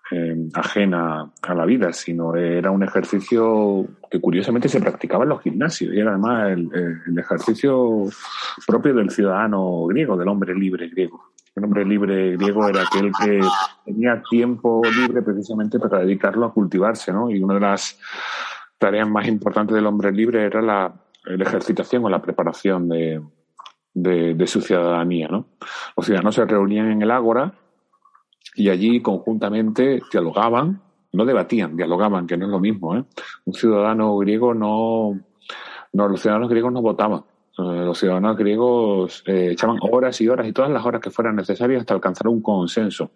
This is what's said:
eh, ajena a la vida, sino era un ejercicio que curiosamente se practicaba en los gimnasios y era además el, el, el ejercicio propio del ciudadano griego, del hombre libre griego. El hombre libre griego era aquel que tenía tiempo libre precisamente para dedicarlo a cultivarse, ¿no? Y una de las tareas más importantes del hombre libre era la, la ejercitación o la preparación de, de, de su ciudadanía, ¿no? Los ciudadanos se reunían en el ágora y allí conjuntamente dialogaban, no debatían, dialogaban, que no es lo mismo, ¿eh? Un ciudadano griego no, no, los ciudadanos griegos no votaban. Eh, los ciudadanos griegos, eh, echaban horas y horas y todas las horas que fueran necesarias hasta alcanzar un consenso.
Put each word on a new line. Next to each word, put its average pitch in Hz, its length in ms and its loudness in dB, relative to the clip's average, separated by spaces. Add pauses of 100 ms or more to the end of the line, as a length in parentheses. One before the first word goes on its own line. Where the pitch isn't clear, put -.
(100)
eh, 82 440 -4
ajena 85 840 -2
a - 140 -6
la 85 120 0
vida, 95 280 2
sino 82 420 -4
era 87 360 0
un 98 100 2
ejercicio 101 1040 0 (240)
que 90 100 -2
curiosamente 101 500 0
se - 120 2
practicaba - 420 0
en 147 60 2
los 139 140 -2
gimnasios - 500 -2
y 101 60 2
era 107 100 2
además 107 420 0
el, 85 220 -2
el, 87 240 -2 (100)
el 85 120 0
ejercicio 113 880 0 (600)
propio 147 300 4
del 107 160 2
ciudadano 95 760 0
griego, 107 320 0
del 87 120 0
hombre 92 260 0
libre 92 340 -2
griego. 87 420 -6 (240)
El 101 80 -4
hombre 104 220 0
libre 95 520 2
griego 101 300 2
era 98 140 2
aquel 98 300 0 (120)
que 101 160 2 (460)
tenía 113 420 0
tiempo 117 560 2
libre 120 380 2
precisamente 107 560 -2
para 101 220 0
dedicarlo 98 480 0
a 117 60 -6
cultivarse, 98 600 0
¿no? 113 160 -2
Y 104 100 -2
una 95 140 0
de 101 60 2
las 101 400 -2 (800)
tareas 107 280 2
más 104 200 2
importantes 104 480 0
del 107 100 4
hombre 101 260 0
libre 110 320 2
era 104 200 0
la, 101 280 0 (340)
la 92 200 -2
ejercitación 101 580 -2
o 110 60 0
la 92 120 2
preparación 87 680 -2
de, 80 320 -2 (720)
de, 87 400 2
de 87 140 2
su 107 140 0
ciudadanía, 87 680 0
¿no? 92 180 -4 (500)
Los 87 100 -2
ciudadanos 104 300 2
se 120 80 4
reunían 104 480 2
en 107 120 0
el 110 80 2
ágora 123 420 2 (1000)
y 101 140 4
allí 110 320 2
conjuntamente 110 1000 0 (100)
dialogaban, 113 680 0 (320)
no 92 100 2
debatían, 98 540 0
dialogaban, 90 500 0
que 87 80 -2
no 90 100 -2
es 101 60 -4
lo 98 80 0
mismo, 95 380 -2
¿eh? 131 60 -2 (420)
Un 95 80 -4
ciudadano 107 640 2
griego 107 380 2
no, 110 640 0 (760)
no, 101 140 2
los 98 120 0
ciudadanos 113 300 0
griegos 117 240 2
no 123 80 -2
votaban. 110 400 0 (340)
Eh, 90 300 -2
los 87 140 -2
ciudadanos 98 360 2
griegos, 107 920 0
eh, 92 240 2
echaban 110 260 0 (140)
horas 123 280 0
y 110 80 2
horas 120 200 0
y 110 60 -8
todas 135 180 0
las 117 120 -2
horas 117 160 -2
que 98 120 -8
fueran 113 240 -2
necesarias 120 460 0
hasta 113 120 -2
alcanzar 95 340 -2
un 113 140 0
consenso. 101 760 -2